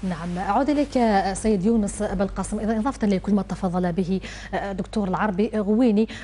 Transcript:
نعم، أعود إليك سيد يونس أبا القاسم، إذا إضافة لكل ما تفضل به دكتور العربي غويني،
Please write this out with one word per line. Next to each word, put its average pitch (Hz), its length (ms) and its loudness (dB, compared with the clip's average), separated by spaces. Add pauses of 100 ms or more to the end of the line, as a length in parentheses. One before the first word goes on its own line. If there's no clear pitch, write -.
(100)
نعم، 175 280 -6
أعود 202 320 2
إليك 285 300 2 (340)
سيد 196 320 2
يونس 220 360 2
أبا 202 220 -2
القاسم، 196 360 -4
إذا 220 200 0
إضافة 233 280 -2
لكل 196 260 2
ما 196 80 4
تفضل 180 500 -2
به 185 280 0 (520)
دكتور 196 360 -4
العربي 190 480 0
غويني، 214 520 4 (160)